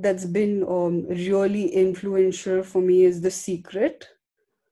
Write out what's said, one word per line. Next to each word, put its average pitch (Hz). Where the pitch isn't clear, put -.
that's 185
been, 202
um, 175
really 196
influential 190
for 190
me 185
is 180
The 185
Secret, 190